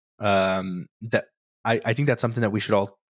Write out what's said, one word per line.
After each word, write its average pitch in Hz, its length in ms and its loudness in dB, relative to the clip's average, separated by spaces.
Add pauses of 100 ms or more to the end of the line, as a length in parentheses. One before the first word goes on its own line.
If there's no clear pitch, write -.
(180)
um, 95 680 0 (160)
that 113 240 -2 (380)
I, 113 200 2
I 113 100 0
think 143 120 0
that's 123 140 2
something 117 220 -2
that 104 100 0
we 107 80 0
should 110 140 0
all 101 220 0 (140)